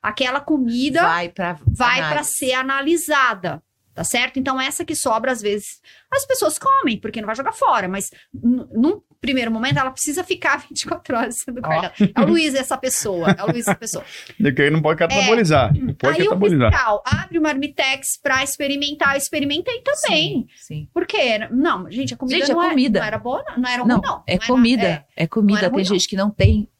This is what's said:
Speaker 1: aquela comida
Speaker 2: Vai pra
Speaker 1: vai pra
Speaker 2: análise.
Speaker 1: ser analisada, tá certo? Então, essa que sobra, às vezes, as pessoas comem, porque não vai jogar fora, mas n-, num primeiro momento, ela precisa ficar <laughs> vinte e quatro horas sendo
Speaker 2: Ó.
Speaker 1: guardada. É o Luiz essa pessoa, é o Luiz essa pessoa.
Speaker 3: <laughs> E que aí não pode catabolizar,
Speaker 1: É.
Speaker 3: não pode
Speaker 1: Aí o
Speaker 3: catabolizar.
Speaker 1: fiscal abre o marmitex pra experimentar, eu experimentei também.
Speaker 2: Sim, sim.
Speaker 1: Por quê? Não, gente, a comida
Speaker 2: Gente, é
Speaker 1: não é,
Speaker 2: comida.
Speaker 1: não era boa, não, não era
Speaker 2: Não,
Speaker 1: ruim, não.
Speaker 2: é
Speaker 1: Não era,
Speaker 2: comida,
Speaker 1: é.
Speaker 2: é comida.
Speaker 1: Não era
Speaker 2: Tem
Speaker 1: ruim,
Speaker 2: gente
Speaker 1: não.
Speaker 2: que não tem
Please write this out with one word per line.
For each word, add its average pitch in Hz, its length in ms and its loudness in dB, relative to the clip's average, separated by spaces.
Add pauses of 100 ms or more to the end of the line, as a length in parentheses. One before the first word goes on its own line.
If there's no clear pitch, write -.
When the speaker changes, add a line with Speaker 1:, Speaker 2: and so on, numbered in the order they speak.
Speaker 1:
aquela 254 400 -4
comida 269 600 0
Speaker 2:
Vai 175 280 0
pra 175 360 -6
Speaker 1:
vai 247 340 2
pra 311 80 -2
Speaker 2:
análise. 294 280 -2
Speaker 1:
ser 262 160 -2 (460)
analisada, 226 640 -2 (320)
tá 165 100 -8
certo? 247 360 -2
Então, 262 200 -2
essa 277 260 -4
que 320 100 -6
sobra, 233 360 0
às 226 100 -4
vezes, 208 380 -4 (320)
as 554 140 0
pessoas 508 320 0
comem, 539 420 2
porque 226 220 -8
não 208 60 -8
vai 220 80 -4
jogar 277 180 -6
fora, 254 340 2
mas 196 220 -6 (240)
n-, 240 400 0
num 311 280 2 (200)
primeiro 247 300 -2
momento, 247 260 0
ela 262 140 0
precisa 302 320 -4
ficar 311 340 0
<laughs> - 100 -12
vinte - 140 -8
e - 60 -6
quatro - 280 -6
horas 233 280 -2
sendo 254 160 -10
Speaker 2:
Ó. - 80 -10
Speaker 1:
guardada. 160 260 -2 (220)
É 254 60 2
o 277 60 6
Luiz 311 280 2
essa 262 220 -2
pessoa, 196 600 -2
é 196 60 -8
o 202 80 -2
Luiz 233 160 -2
essa 196 80 2
pessoa. - 280 -10 (180)
Speaker 3:
<laughs> - 180 -20
E 143 120 2
que 135 120 0
aí 147 60 4
não 156 120 2
pode 151 180 2
catabolizar, 220 760 4
Speaker 1:
É. - 40 2
Speaker 3:
não 262 140 -2
pode - 280 0
Speaker 1:
Aí 392 60 4
o - 20 4
Speaker 3:
catabolizar. 190 420 4
Speaker 1:
fiscal 220 340 2
abre 339 320 -2
o 320 40 2
marmitex 277 800 -2
pra 269 220 0
experimentar, 285 680 -2
eu 285 40 0
experimentei 302 640 -4
também. 349 680 -2
Speaker 2:
Sim, - 80 -
sim. - 380 -14
Speaker 1:
Por 359 120 -2
quê? 233 460 0
Não, 247 380 0
gente, 247 240 -6
a 240 40 -14
comida 269 220 -2
Speaker 2:
Gente, 285 120 0
é - 20 4
Speaker 1:
não 339 100 2
é, 349 60 2
Speaker 2:
comida. 269 300 4
Speaker 1:
não 226 80 -2
era 214 100 -4
boa, 247 300 -6
não, 523 100 -8
não 247 120 0
era 247 160 0
Speaker 2:
Não, 240 120 4
Speaker 1:
ruim, - 100 0
não. - 200 -6
Speaker 2:
é - 80 -2
Speaker 1:
Não - 20 0
era, 220 100 -4
Speaker 2:
comida, 240 400 4 (280)
Speaker 1:
é. 156 80 0
Speaker 2:
é 165 40 0
comida. 208 260 4
Speaker 1:
Não 208 60 2
era 185 100 2
Speaker 2:
Tem 247 60 0
Speaker 1:
ruim, 196 100 2
Speaker 2:
gente 185 180 2
Speaker 1:
não. - 60 -4
Speaker 2:
que 196 80 -6
não 202 140 2
tem 208 380 4 (100)